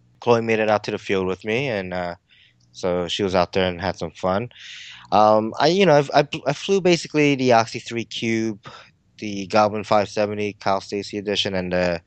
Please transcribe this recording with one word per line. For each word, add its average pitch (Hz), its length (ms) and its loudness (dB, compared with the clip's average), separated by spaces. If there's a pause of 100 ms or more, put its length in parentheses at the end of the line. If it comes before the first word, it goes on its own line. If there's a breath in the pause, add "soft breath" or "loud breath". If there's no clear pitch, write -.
(200)
Chloe 117 220 4
made 113 180 2
it 107 100 2
out 104 140 2
to 110 80 -6
the 104 60 -4
field 95 280 -2
with 92 200 -4
me, 123 240 -2
and, 95 240 -4
uh, 87 220 -6 (580 soft breath)
so 90 340 -2
she - 160 -4
was 92 100 -2
out 90 200 2
there 95 120 2
and 90 140 -4
had 90 180 -4
some 82 140 -8
fun. 98 380 -2 (640 loud breath)
Um, 107 460 4
I, 143 100 2
you 190 180 4
know, 151 100 6
I've, 143 180 2
I, 147 140 4 (180)
I 139 80 -2
flew 196 280 -2
basically 151 540 2
the 127 180 2
Oxy 113 260 2
three 117 240 -6
Cube, 113 640 -4 (520 loud breath)
the 101 280 -8
Goblin 107 360 2
five 107 260 2
seventy, 104 440 -4
Kyle 98 280 -2
Stacy 101 360 -8
edition, 98 380 -4
and 90 160 -4
the 90 360 0